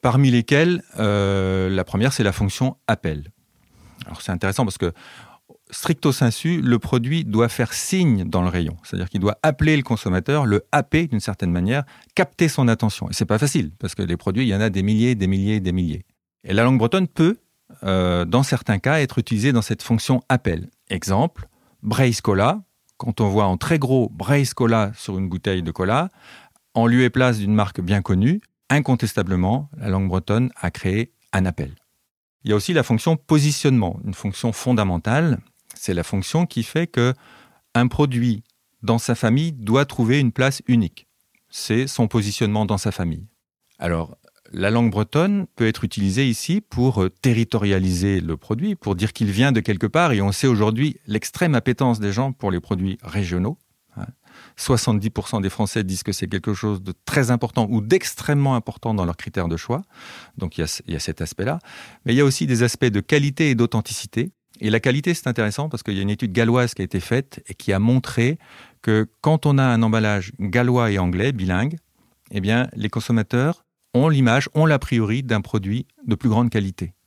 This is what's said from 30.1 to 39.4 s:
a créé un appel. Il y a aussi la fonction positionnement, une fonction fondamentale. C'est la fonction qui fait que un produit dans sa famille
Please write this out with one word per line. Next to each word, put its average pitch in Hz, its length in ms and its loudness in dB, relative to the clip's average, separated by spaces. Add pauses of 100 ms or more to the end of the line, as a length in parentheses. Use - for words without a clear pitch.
a 87 140 -4
créé 101 420 -4 (200)
un 95 120 2
appel. 73 300 -6 (680)
Il - 80 -4
y - 40 4
a - 20 4
aussi 104 160 -2
la 151 100 4
fonction 143 340 2
positionnement, 143 880 2
une 101 100 -6
fonction 110 380 -4
fondamentale. 113 840 0 (360)
C'est - 200 -6
la 85 80 -2
fonction 156 440 -2
qui - 160 -4
fait 165 240 -2
que 123 260 0 (640)
un 123 140 4
produit 120 540 0 (400)
dans 117 160 2
sa 120 160 -2
famille 139 380 0